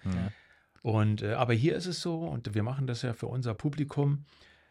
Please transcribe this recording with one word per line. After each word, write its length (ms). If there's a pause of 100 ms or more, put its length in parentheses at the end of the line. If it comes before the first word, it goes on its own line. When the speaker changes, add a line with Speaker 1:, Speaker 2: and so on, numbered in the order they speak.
Speaker 1:
Mhm. 80
Speaker 2:
Mhm. 60
Speaker 1:
Ja. 140 (500)
Speaker 3:
Und, 400
äh, 120
aber 200
hier 220
ist 120
es 140
so, 200
und 320
wir 100
machen 240
das 140
ja 120
für 140
unser 260
Publikum, 720 (460)